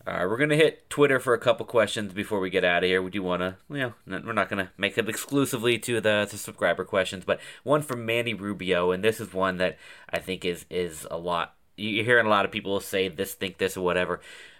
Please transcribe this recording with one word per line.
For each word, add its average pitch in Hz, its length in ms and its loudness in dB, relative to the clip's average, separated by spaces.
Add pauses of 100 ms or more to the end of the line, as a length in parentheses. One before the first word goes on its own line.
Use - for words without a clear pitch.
All 92 80 -4
right, 87 120 0
we're 107 100 -2
gonna 147 180 2
hit - 340 2
Twitter 143 300 4
for 123 160 2
a 110 40 4
couple 113 280 2
questions 104 460 0
before 101 260 -4
we 92 100 -2
get 92 160 2
out 87 200 4
of 90 40 4
here. 92 140 4
We 92 80 -6
do 95 140 -4
wanna, 90 340 -2 (100)
you 143 100 -8
know, 123 160 -4 (120)
n-, 92 180 -8
we're 113 80 -6
not 101 160 0
gonna 98 300 -4
make 98 180 -2
it 104 120 2
exclusively 120 720 0
to 113 200 -2
the, 104 300 2
the 101 80 -12
subscriber 92 460 0
questions, 92 400 -2
but 98 160 0 (240)
one 147 180 2
from 120 240 -8
Manny 117 260 0
Rubio, 92 600 0
and 92 100 -2
this 113 180 2
is 101 140 -10
one 92 220 0
that 87 220 0 (300)
I 85 120 -2
think 92 240 -6
is, 87 260 -4
is 87 400 -4
a 82 80 -6
lot. 85 380 -4 (200)
You, 104 120 -6
you're 107 160 -2
hearing 120 220 4
a 107 40 4
lot 101 140 4
of 98 80 -4
people 98 260 -4
say 95 300 0
this, 92 260 -6
think 95 240 -8
this, 95 180 0
or 92 80 -2
whatever. 87 360 0 (400)